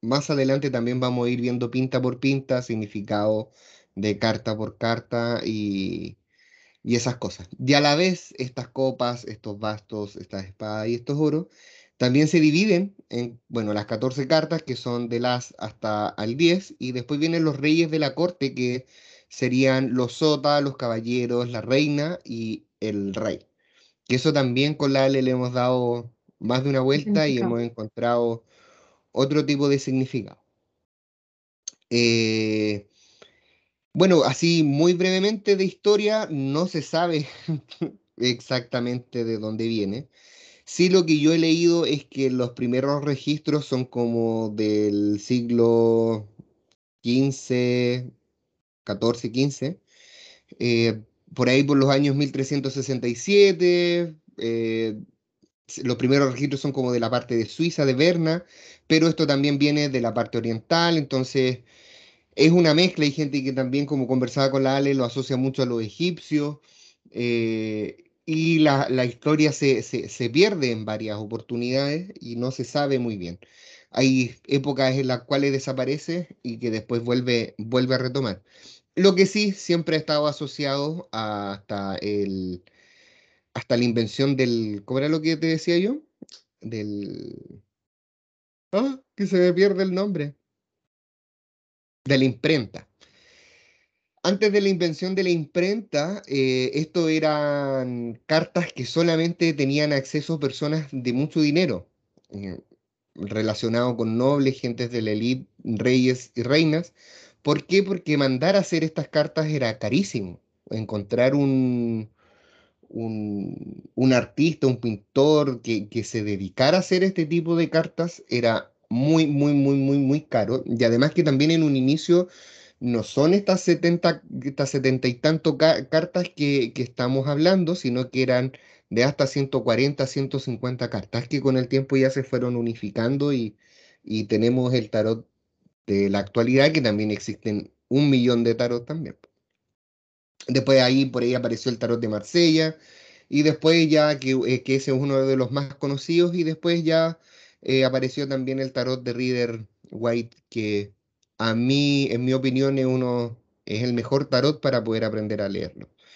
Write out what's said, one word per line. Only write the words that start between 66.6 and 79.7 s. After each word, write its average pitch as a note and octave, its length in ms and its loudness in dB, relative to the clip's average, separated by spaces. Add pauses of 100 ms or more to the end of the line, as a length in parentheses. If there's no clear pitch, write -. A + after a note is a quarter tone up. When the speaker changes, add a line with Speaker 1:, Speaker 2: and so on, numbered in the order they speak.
Speaker 1:
eh, A2+ 840 -4 (280)
y D#3+ 340 0
la, C#3 300 4
la B2+ 160 0
historia D3+ 460 0
se, C3+ 320 0
se, - 260 -8
se A#2+ 200 -6
pierde D#3 420 2
en A2 140 -6
varias G#2+ 320 -6
oportunidades B2 1040 -4
y A#2+ 160 -10
no B2 140 -4
se C3 120 -8
sabe C#3 360 -2
muy A#2 180 -4
bien. F2 220 -10 (520)
Hay C3 440 2 (120)
épocas C3+ 480 0
en C3+ 120 -2
las B2 160 -4
cuales C#3 280 0
desaparece C3+ 920 -6
y A2+ 180 -8
que A#2+ 120 -4
después A2+ 320 -4
vuelve, B2 540 0
vuelve B2+ 380 0
a - 20 0
retomar. B2 440 -4 (540)
Lo F#3+ 200 4
que F#3+ 100 6
sí G#3 260 0
siempre E3+ 440 -2